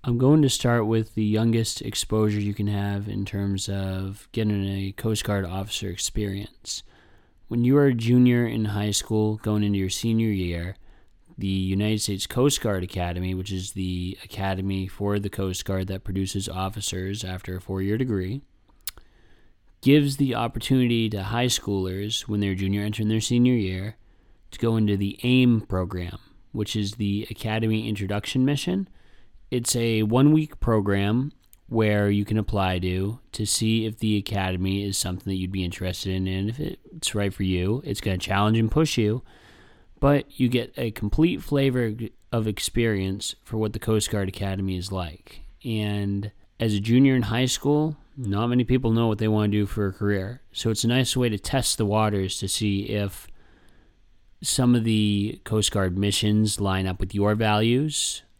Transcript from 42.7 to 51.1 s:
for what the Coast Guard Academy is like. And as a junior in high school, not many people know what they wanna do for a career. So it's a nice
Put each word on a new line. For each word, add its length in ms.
for 140
what 160
the 60
Coast 300
Guard 180
Academy 480
is 160
like. 500
And 680
as 140
a 60
junior 360
in 80
high 220
school, 500
not 300
many 160
people 260
know 180
what 120
they 80
wanna 220
do 180
for 180
a 80
career. 480
So 200
it's 120
a 40
nice 280